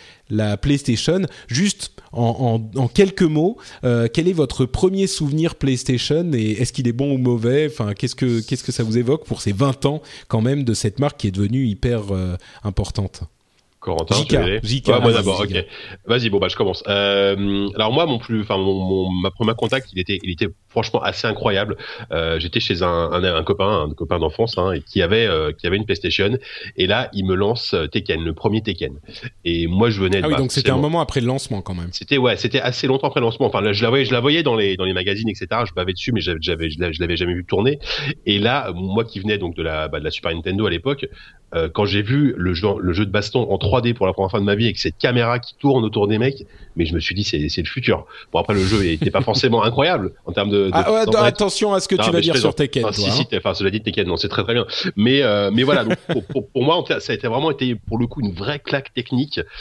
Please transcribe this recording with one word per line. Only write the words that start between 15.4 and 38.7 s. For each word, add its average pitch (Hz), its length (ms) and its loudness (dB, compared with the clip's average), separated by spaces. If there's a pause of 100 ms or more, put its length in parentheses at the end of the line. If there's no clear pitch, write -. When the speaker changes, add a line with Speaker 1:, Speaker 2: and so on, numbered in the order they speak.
Speaker 1:
J 98 80 -4
K. 104 40 -2
Speaker 2:
ok. 87 80 -2 (420)
Vas-y, 117 220 2
bon, 98 100 2
bah, 92 100 2
je - 80 -6
commence. 95 300 -2
Euh, 101 880 2
alors 110 180 0
moi, 160 120 2
mon 131 140 -2
plus, 113 220 -2
enfin, 101 160 -2
mon, 95 160 2 (100)
mon, 92 280 0
ma 92 200 0
première 113 240 0
contact, 123 380 -2
il 92 60 -4
était, 92 240 -4
il 95 80 -6
était 95 160 -2 (220)
franchement 113 320 -2
assez - 240 -2
incroyable. 104 520 0 (340)
Euh, 82 280 0
j'étais 80 200 -2
chez 92 240 0
un, 90 40 2
un, 85 360 0
un 85 200 2
copain, 98 460 0
un 76 40 -6
copain 85 260 -4
d'enfance, 113 380 0
hein, 92 160 0
et 82 80 -4
qui - 200 0
avait, 110 240 2
euh, 78 280 0
qui - 140 -10
avait 92 100 2
une 107 80 -4
PlayStation. 98 520 0 (380)
Et 92 100 0
là, 110 280 0
il 95 120 -2
me 92 100 2
lance, 104 380 0
euh, 80 140 0
Tekken, 82 360 -2
le 80 100 -4
premier 107 280 0
Tekken. 87 320 -6 (520)
Et 85 220 0
moi, 101 220 4
je 98 120 0
venais 196 180 2
de 170 60 0
Speaker 1:
Ah - 20 0
oui, 156 60 2
Speaker 2:
ma - 60 2
Speaker 1:
donc 131 120 -2
c'était 135 180 0
un 131 40 4
Speaker 2:
forcément 143 160 2
Speaker 1:
moment 165 120 0
après 143 200 -2
le 117 60 0
lancement, 127 340 -4
quand 95 140 -8
même. 87 180 -6
Speaker 2:
C'était, - 240 0
ouais, 120 200 4
c'était 127 220 0
assez 123 280 -2
longtemps 135 200 2
après 131 140 0
le 117 40 4
lancement. 113 220 0
Enfin, 104 140 0
là, 104 100 2
je 104 120 0
la 113 60 4
voyais, 135 140 4
je 113 80 -2
la 123 80 2
voyais 151 240 2
dans 123 120 2
les, 101 200 2
dans 92 100 -2
les 95 80 0
magazines, 101 360 -2
et 98 60 -4
cetera. 107 300 -2
Je - 80 -8
bavais 92 200 -2
dessus, 120 180 -6
mais 110 100 0
j'avais, 82 200 -2
j'avais, 82 280 -2
je 76 120 -8
la-, 85 100 -2
je 80 80 -8
l'avais 85 160 0
jamais 87 180 0
vu 90 120 -4
tourner. 127 340 0 (460)
Et 101 120 2
là, 113 380 0